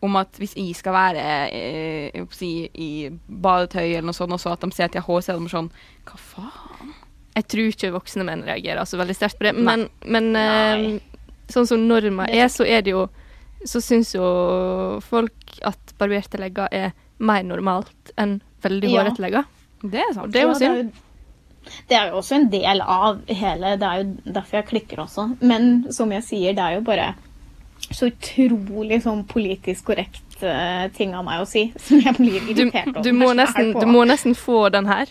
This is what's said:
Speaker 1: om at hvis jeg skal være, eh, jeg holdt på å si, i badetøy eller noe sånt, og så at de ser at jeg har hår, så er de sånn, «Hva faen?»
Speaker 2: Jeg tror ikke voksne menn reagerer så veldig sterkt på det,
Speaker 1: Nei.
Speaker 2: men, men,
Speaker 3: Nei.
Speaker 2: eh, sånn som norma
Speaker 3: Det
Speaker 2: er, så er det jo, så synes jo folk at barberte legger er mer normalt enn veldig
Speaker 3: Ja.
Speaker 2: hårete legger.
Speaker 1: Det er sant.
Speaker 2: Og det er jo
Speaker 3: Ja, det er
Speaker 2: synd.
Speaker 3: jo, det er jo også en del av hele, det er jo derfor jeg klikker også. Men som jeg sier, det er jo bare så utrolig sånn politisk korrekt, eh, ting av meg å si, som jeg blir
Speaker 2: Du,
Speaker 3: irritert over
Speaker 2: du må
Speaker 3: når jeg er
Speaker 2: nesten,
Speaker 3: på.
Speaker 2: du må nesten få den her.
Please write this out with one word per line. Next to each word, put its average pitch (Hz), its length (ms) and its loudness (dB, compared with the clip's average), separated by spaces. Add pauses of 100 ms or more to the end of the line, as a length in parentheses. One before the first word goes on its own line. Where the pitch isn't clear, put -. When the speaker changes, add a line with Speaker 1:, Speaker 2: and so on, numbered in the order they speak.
Speaker 1:
om - 160 0
at 190 240 -4
hvis 202 160 -10
jeg 180 240 -6
skal 185 160 0
være, 175 300 0 (260)
eh, 156 560 -8
jeg 180 140 -10
holdt 175 100 -16
på - 60 -20
å - 20 -8
si, 180 100 -6 (220)
i 160 160 -10 (400)
badetøy 180 560 0
eller 165 240 -4
noe 170 80 -8
sånt, 175 160 -4
og 180 80 -6
så 175 160 -6
at - 80 -8
de 185 80 -6
ser 170 160 -2
at - 80 -8
jeg 180 80 -8
har 180 80 -2
hår, 175 80 2
så 180 160 -6
er 170 80 -8
de 170 80 -12
sånn, 165 160 -6 (400)
«Hva - 160 -20
faen?» - 720 -20 (340)
Speaker 2:
Jeg 214 160 -2
tror 220 240 0
ikke 202 220 -4
voksne 185 340 -6
menn 160 160 -8
reagerer 160 400 -6
så 180 160 -8
veldig 180 160 -2
sterkt 202 240 -4
på 208 80 -2
det, 214 80 2
Speaker 1:
Nei. 233 80 2
Speaker 2:
men, 226 200 2 (200)
men, 226 300 0
Speaker 3:
Nei. 214 640 2
Speaker 2:
eh, - 300 -18 (200)
sånn 247 180 2
som 226 220 2
norma 208 400 2
Speaker 3:
Det 226 160 4
Speaker 2:
er, 254 80 6
så 247 160 0
er 226 160 4
det 196 80 0
jo, 185 140 0 (580)
så 247 160 -4
synes 233 320 2
jo 185 140 0 (760)
folk - 540 -4 (100)
at - 320 -6
barberte 202 460 -4
legger 190 340 -6
er 190 140 -2 (340)
mer 208 240 2
normalt 180 720 -4
enn 208 140 0 (320)
veldig 196 260 0
Speaker 3:
Ja. 190 140 4
Speaker 2:
hårete 226 180 -2
legger. 208 240 -2 (340)
Speaker 1:
Det 214 220 -4
er 440 80 -2
sant. 208 140 -6
Speaker 2:
Og 208 100 -10
det 247 60 4
er - 20 4
jo 320 80 4
Speaker 3:
Ja, 294 80 0
det 262 80 4
er 339 80 2
Speaker 2:
synd. 240 160 -4
Speaker 3:
jo, - 800 -20 (160)
det 240 140 4
er 202 100 -2
jo 180 80 -4
også 196 160 -2
en 285 160 6
del 190 320 0
av 196 480 0
hele, 190 480 -2
det 202 140 -2
er 190 100 -2
jo 196 320 -10
derfor 202 240 -4
jeg 208 80 -8
klikker - 380 -6
også. 202 200 -6 (140)
Men 240 320 4 (180)
som 220 220 -2
jeg 202 160 -6
sier, 190 320 0
det 180 80 0
er 165 80 -2
jo 208 80 -4
bare 220 240 0 (880)
så 240 160 0
utrolig 220 960 0
sånn 214 240 -2
politisk 190 560 -4
korrekt, - 560 -6
eh, 180 460 -2 (100)
ting 196 160 -2
av 180 80 -8
meg 165 160 -4
å 175 80 -4
si, 220 220 0 (100)
som 269 240 6
jeg 254 160 2
blir 220 240 4
Speaker 2:
Du, 226 160 -6
Speaker 3:
irritert 247 320 0
over - 160 -2
Speaker 2:
du 247 60 4
må 247 180 6
Speaker 3:
når - 0 -
jeg 240 80 2
er - 80 8
Speaker 2:
nesten, 233 260 0
Speaker 3:
på. 233 60 0
Speaker 2:
du 233 160 6
må 240 80 10
nesten 247 320 4
få 240 240 2 (100)
den 196 220 2
her. 208 200 0